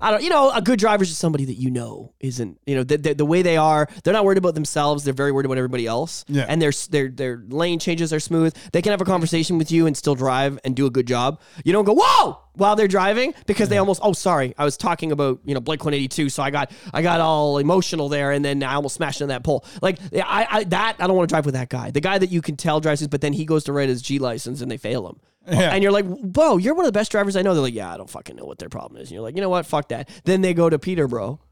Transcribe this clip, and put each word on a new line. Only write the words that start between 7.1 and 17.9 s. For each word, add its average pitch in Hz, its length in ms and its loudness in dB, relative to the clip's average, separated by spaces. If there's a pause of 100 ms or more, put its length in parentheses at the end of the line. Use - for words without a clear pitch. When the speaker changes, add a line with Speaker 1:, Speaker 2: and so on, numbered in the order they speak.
Speaker 1:
lane 165 300 -2
changes 165 340 -2
are 156 80 -2
smooth. 160 340 0 (180)
They 175 100 2
can 208 80 2
have 202 100 0
a 190 60 0
conversation 170 520 0
with 160 140 0
you 165 140 4
and 147 100 0
still - 180 0
drive 131 500 0
and 131 120 -2
do 139 100 2
a 131 40 2
good 123 160 0
job. 127 340 0 (240)
You 160 80 4
don't 208 120 4
go, 208 120 4
"Whoa!" 466 420 4 (180)
while 208 200 4
they're 214 100 4
driving 202 480 0 (120)
because 208 220 0
they 208 80 2
Speaker 2:
Yeah. 202 40 4
Speaker 1:
almost, 190 240 2
"Oh, 208 80 4
sorry, 147 460 0
I 147 60 0
was 143 120 0
talking 165 340 -2
about, 143 340 0
you 143 100 -4
know, 131 60 -2
Blink 147 240 -6
one 156 100 0
eighty-two, 139 340 -2
so 139 140 -4
I 135 80 -2
got, 139 200 -2 (220)
I 160 100 -2
got 170 180 2
all 151 380 2
emotional 160 500 0